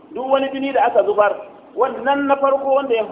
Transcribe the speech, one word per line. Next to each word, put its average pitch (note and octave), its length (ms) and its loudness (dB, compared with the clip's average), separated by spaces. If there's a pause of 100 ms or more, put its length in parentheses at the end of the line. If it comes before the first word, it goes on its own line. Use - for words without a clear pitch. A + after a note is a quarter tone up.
(120)
duk A#3+ 160 -8
wani C4+ 240 2
jini C#4 200 -4
da A3+ 140 2
aka A#3 180 4
zubar, G3+ 300 2 (400)
wannan C4 520 -2
na C#4 100 2
farko C#4 380 0
wanda C4+ 200 0
ya A3 180 0